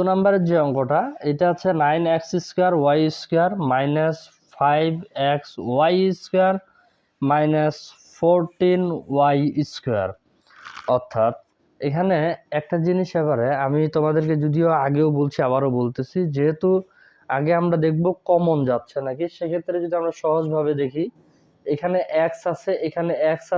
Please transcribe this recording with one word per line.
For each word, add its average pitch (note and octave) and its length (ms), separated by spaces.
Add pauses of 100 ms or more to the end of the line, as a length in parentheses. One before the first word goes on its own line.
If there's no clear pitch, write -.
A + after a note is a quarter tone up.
নাম্বারের F#3+ 400
যে E3+ 60 (100)
অঙ্কটা, C3+ 360 (280)
এটা D3 240
আছে F3+ 160 (140)
নাইন D#3 200 (120)
এক্স D#3+ 140 (180)
স্কয়ার F3+ 340
ওয়াই D3 200 (180)
স্কয়ার E3+ 320 (200)
মাইনাস D3 460 (400)
ফাইভ D3+ 340 (400)
এক্স C#3+ 180 (180)
ওয়াই D3+ 300 (240)
স্কয়ার F#3 340 (640)
মাইনাস D3+ 540 (420)
ফোরটিন F3+ 640 (320)
ওয়াই C#3+ 260 (340)
স্কয়ার। G2+ 360 (840)
অর্থাৎ A#2 380 (480)
এখানে E3 360 (420)
একটা E3+ 180 (100)
জিনিস F3+ 220 (120)
এবারে C3+ 260 (180)
আমি C#3+ 160 (140)
তোমাদেরকে D#3 480
যদিও D#3 260 (160)
আগেও C#3+ 240 (100)
বলছি, C#3+ 280
আবারও C3+ 220 (100)
বলতেছি, B2 400 (160)
যেহেতু D#3 340 (680)
আগে D3 140 (100)
আমরা E3+ 240
দেখব D#3+ 200 (240)
কমন E3+ 280 (120)
যাচ্ছে A#2+ 280 (100)
নাকি। C3 180 (120)
সেক্ষেত্রে E3+ 460
যদি E3+ 160
আমরা E3 220
সহজভাবে D#3 600
দেখি, C#3+ 240 (600)
এখানে F3 340 (260)
এক্স E3 160 (120)
আছে, - 180 (160)
এখানে E3 260 (180)
এক্স D#3+ 160 (100)